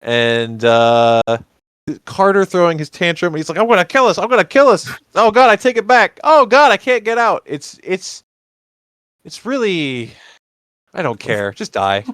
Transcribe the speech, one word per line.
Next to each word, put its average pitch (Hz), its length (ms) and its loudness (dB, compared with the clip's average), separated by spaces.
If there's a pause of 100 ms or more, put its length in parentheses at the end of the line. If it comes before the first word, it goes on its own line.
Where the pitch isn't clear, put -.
And, 117 600 -2
uh, 117 580 4 (840)
Carter 196 400 0
throwing 175 320 0
his 151 120 -8
tantrum, 170 460 -4
he's 156 140 -8
like, 160 80 -6
I'm 220 100 0
gonna 208 160 2
kill 254 220 -2
us, 196 120 0
I'm 214 120 -6
gonna 220 160 0
kill 277 220 2
us. 208 220 2 (260)
Oh 214 160 2
God, 247 180 4
I 214 60 4
take 240 220 -2
it 208 100 -4
back. 226 360 2
Oh 302 220 4
God, 262 260 4
I 302 60 2
can't 247 260 -2
get 226 140 -2
out. 220 280 0
It's, - 380 -14
it's, - 400 -10 (1000)
it's - 220 -20
really, 165 680 -4 (840)
I - 80 -10
don't 120 180 -6
care. 104 320 -6
Just - 220 -14
die. 98 300 -2 (100)